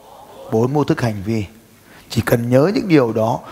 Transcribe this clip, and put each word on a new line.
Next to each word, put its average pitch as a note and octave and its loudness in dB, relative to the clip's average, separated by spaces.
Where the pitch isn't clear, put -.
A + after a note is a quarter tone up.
Bốn A#2 0
mô D3 2
thức D#3+ 0
hành G#2+ -4
vi. A2 -2
Chỉ - -4
cần A#2+ 0
nhớ C3+ 4
những B3 -4
điều C3+ 4
đó, A2+ -2